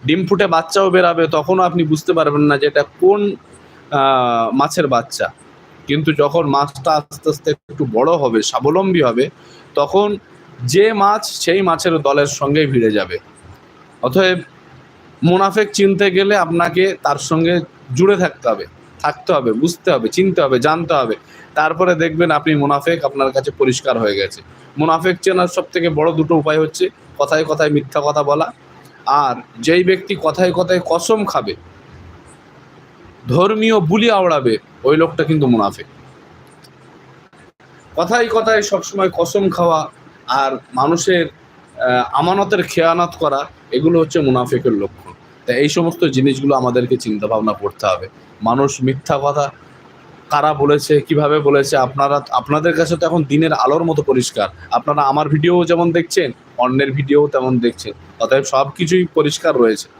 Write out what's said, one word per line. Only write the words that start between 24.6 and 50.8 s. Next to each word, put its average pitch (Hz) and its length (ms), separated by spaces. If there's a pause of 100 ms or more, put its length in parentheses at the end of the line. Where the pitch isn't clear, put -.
মুনাফেক 170 420
চেনার 180 280
সব 180 240
থেকে 170 160
বড় 156 240
দুটো 156 220
উপায় 156 260
হচ্ছে 156 280 (300)
কথায় 160 260
কথায় 151 260
মিথ্যা 147 340
কথা 147 180
বলা, 143 300 (540)
আর 135 300 (240)
যেই 170 240
ব্যক্তি 185 380
কথায় 180 300
কথায় 180 320
কসম 202 400
খাবে, 107 320 (1700)
ধর্মীয় 214 520
বুলি 208 300
আওড়াবে, 156 460 (280)
ওই 143 120
লোকটা 160 280
কিন্তু 151 220
মুনাফেক। 101 400 (2000)
কথায় 226 320
কথায় 220 340
সবসময় 202 500
কসম 185 380
খাওয়া 170 400 (360)
আর 135 260 (220)
মানুষের, 165 520
আহ, - 840
আমানতের 190 500
খেয়ানত 170 560
করা, 143 280 (240)
এগুলো 160 300
হচ্ছে 160 200
মুনাফেকের 127 520
লক্ষণ। 98 400 (340)
তাই 123 100
এই 143 120
সমস্ত 170 360
জিনিসগুলো 135 500
আমাদেরকে 123 420
চিন্তাভাবনা 107 560
করতে 101 340
হবে। 92 220 (340)
মানুষ 131 400
মিথ্যা 135 400
কথা 143 280 (800)
কারা 147 240
বলেছে, 147 460